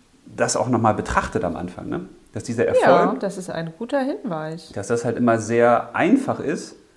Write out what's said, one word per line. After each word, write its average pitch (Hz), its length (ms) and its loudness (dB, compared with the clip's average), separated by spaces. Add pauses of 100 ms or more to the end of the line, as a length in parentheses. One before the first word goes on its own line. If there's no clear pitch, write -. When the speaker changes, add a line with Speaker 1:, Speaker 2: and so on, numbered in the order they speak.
(260)
Speaker 1:
das 117 320 -2
auch 113 120 0
nochmal 110 260 4
betrachtet 107 480 -2
am 87 120 -2
Anfang, - 320 -10
ne? - 140 -6 (320)
Dass 107 100 -10
dieser 120 220 -2
Erfolg 480 220 4
Speaker 2:
Ja, 175 320 4
das 190 180 -6
ist 180 120 -10
ein 165 280 -8
guter 254 220 -4
Hinweis. 180 760 -6
Speaker 1:
dass 101 140 -8
das 117 160 0
halt 123 140 -2
immer 117 220 4
sehr 117 540 2
einfach 160 460 2
ist, - 380 -6 (200)